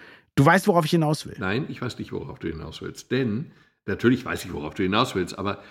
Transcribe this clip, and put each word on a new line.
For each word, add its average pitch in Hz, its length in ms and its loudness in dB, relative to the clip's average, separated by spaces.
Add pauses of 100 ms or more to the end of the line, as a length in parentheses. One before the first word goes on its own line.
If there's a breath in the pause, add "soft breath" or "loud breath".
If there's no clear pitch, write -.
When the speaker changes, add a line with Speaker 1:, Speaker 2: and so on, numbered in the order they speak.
(360 loud breath)
Speaker 1:
Du 139 100 6
weißt, 175 220 6
worauf 175 160 4
ich 156 80 -2
hinaus 156 340 2
will. - 140 -12
Speaker 2:
Nein, 110 300 -2
ich 127 120 -12
weiß 123 160 -6
nicht, - 140 -10
worauf - 280 -10
du 85 100 -6
hinaus 78 320 -10
willst. - 300 -12
Denn, 123 400 -2 (340 soft breath)
natürlich 110 380 2
weiß 82 220 -6
ich, 92 80 -10
worauf 73 220 -8
du 101 80 -2
hinaus 107 320 2
willst, 92 240 -2
aber 98 320 -6